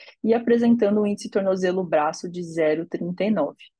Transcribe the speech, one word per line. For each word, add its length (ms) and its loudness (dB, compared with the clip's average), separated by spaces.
E 100 2
apresentando 680 4
um 60 2
índice 220 -6
tornozelo-braço 1000 0
de 140 -10
zero 420 0
trinta 380 -6
e 60 2
nove. 340 -4